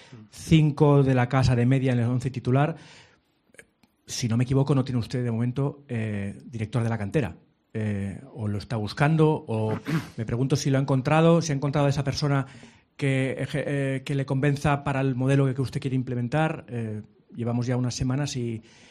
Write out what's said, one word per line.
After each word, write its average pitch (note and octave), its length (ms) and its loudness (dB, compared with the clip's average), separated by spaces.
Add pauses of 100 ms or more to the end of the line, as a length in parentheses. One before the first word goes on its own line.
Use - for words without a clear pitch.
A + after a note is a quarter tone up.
(300)
cinco D3 720 4
de C3 120 4
la A#2+ 160 2
casa B2+ 260 4
de A#2+ 80 2
media C3 280 2
en A#2+ 80 2
el A#2 100 2
once B2 200 -2
titular. C3+ 460 0 (1300)
Si - 220 -4
no A2 80 0
me B2 80 2
equivoco, C3+ 300 2
no C3 100 2
tiene B2+ 140 -4
usted B2 260 -4
de A#2+ 60 -2
momento, B2 580 -2
eh, G#2+ 560 -6
director A#2 380 -4
de A#2 80 0
la A2+ 80 -2
cantera. G2+ 380 -4 (360)
Eh, G2+ 480 -4 (140)
o G#2+ 140 -8
lo G#2 100 -4
está - 180 -8
buscando, D3+ 680 2
o A2 320 -2 (180)
<clears throat> - 200 -6
me A2 100 -6
pregunto C3 300 0
si C#3+ 120 -2
lo C3+ 100 2
ha - 20 0
encontrado, D3 600 4
si E3 100 -4
ha - 20 -2
encontrado C#3+ 320 0
a C#3 40 4
esa C#3 140 -2
persona C#3 420 0 (500)
que, C3+ 420 -2
eje-, C3+ 280 -4
eh, C3+ 380 -2
que D3 100 -4
le C3+ 120 -2
convenza C#3 580 0
para C#3 160 -2
el C3+ 140 0
modelo C3+ 320 2
que, B2+ 80 0
que C3+ 80 -2
usted B2+ 180 -4
quiere C3 160 -4
implementar. C3 720 -2
Eh, A2 320 -6 (340)
llevamos A#2+ 320 -2
ya B2 100 0
unas B2 180 -2
semanas C3+ 420 -2
y, A#2 260 -6 (280)